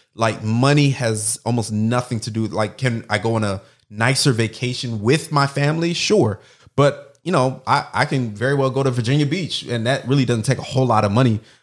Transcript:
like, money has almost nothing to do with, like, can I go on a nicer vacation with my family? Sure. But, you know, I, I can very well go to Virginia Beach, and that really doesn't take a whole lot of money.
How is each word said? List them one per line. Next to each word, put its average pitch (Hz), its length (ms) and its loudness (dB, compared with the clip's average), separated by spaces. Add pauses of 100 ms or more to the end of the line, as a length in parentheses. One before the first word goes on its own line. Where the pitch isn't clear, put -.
(160)
like, 110 280 0
money 135 480 4
has 113 540 -2
almost 113 280 -2
nothing 113 480 -2
to 117 100 -10
do 110 120 -4
with, 107 100 -6
like, 107 240 -4
can 120 320 -4
I 107 80 0
go 113 180 0
on 110 80 0
a 98 180 -2 (280)
nicer 120 420 0
vacation 117 680 -4
with 151 320 0
my 139 140 2
family? 160 460 -2
Sure. 160 460 2 (380)
But, - 460 0
you 170 80 -4
know, 131 360 0
I, 135 260 2
I 117 120 2
can 127 300 -2
very 123 180 0
well 135 160 2
go 131 140 0
to 135 80 0
Virginia 123 340 0
Beach, 160 380 -4
and 113 240 -4
that 131 200 -2
really 131 180 2
doesn't 117 180 0
take 127 140 0
a - 60 -8
whole 131 220 0
lot 110 180 4
of 104 80 2
money. 113 300 2 (220)